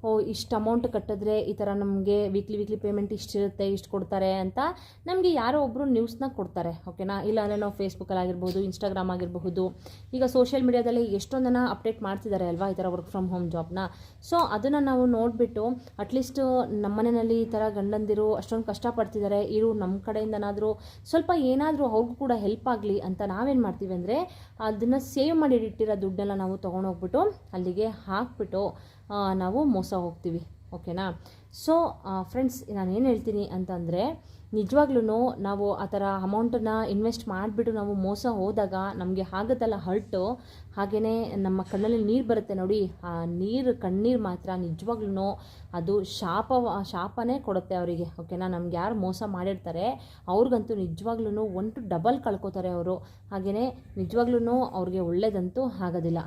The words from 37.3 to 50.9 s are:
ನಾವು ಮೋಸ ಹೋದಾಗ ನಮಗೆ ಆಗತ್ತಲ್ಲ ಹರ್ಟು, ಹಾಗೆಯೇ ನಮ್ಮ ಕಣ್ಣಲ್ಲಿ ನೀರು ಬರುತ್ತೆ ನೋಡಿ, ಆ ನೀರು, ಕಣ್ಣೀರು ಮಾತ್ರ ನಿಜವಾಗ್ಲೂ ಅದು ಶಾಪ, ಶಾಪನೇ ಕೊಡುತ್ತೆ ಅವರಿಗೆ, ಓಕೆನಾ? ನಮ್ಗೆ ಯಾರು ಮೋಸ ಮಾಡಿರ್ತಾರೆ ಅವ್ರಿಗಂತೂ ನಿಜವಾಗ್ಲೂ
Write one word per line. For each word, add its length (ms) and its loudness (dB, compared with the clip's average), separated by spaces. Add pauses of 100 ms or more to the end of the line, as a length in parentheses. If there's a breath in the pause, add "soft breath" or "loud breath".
ನಾವು 220 0
ಮೋಸ 360 0
ಹೋದಾಗ 440 0 (200)
ನಮಗೆ 280 -2 (100)
ಆಗತ್ತಲ್ಲ 440 0
ಹರ್ಟು, 640 -2 (360 loud breath)
ಹಾಗೆಯೇ 600 0
ನಮ್ಮ 260 0
ಕಣ್ಣಲ್ಲಿ 420 2
ನೀರು 240 2
ಬರುತ್ತೆ 260 0
ನೋಡಿ, 380 0 (120)
ಆ 200 -4
ನೀರು, 560 0
ಕಣ್ಣೀರು 420 2
ಮಾತ್ರ 340 -6
ನಿಜವಾಗ್ಲೂ 840 -2 (340 loud breath)
ಅದು 320 0
ಶಾಪ, 480 -2 (380)
ಶಾಪನೇ 480 -2
ಕೊಡುತ್ತೆ 360 -2
ಅವರಿಗೆ, 300 -2 (160)
ಓಕೆನಾ? 280 -4
ನಮ್ಗೆ 280 -4
ಯಾರು 180 -2
ಮೋಸ 320 -2
ಮಾಡಿರ್ತಾರೆ 880 -4 (120)
ಅವ್ರಿಗಂತೂ 460 4
ನಿಜವಾಗ್ಲೂ 720 -2